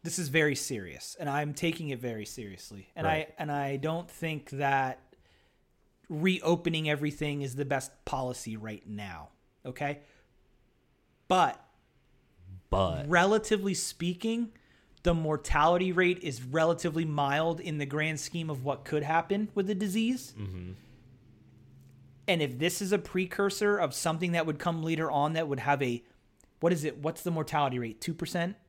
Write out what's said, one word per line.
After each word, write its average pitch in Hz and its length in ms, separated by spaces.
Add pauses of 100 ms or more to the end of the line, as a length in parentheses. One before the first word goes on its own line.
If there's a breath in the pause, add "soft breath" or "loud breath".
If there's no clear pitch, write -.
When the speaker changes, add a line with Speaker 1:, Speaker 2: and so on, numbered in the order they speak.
Speaker 1:
This - 160
is 160 120
very 151 260
serious, 92 640
and 151 100
I'm 147 240
taking 165 360
it 127 100
very 113 260
seriously. 101 720
And 160 100
Speaker 2:
Right. 156 220 (100)
Speaker 1:
I, - 40
and 151 100
I 143 240
don't 160 340
think 156 420
that 135 480 (1080 soft breath)
reopening 170 840
everything 147 520
is 131 140
the 143 100
best 131 260 (140)
policy 127 500
right 107 320
now, 98 420 (360)
okay? 143 340 (1300 soft breath)
But 175 360 (1040)
Speaker 2:
But 95 400
Speaker 1:
relatively 196 640
speaking, 220 760 (520 soft breath)
the 175 100
mortality 160 800
rate 180 320
is 127 200
relatively 165 640
mild 151 540
in 165 180
the 143 80
grand 151 340
scheme 165 300
of 135 140
what 139 220
could 147 180
happen 165 500
with 190 140
the 208 80
disease. 220 640
Speaker 2:
Mm-hmm. 92 320 (1600 loud breath)
Speaker 1:
And 170 140
if 127 160
this 170 240
is 190 120
a 202 60
precursor 202 800
of 156 160
something 165 400
that 165 120
would 151 140
come 165 240
later 160 280
on 147 220
that 160 140
would 139 120
have 143 220
a, 120 220 (580 soft breath)
what 170 100
is 156 140
it? 147 140
What's 156 240
the 180 80
mortality 147 480
rate? 117 200
Two 170 140
percent? 175 420 (140)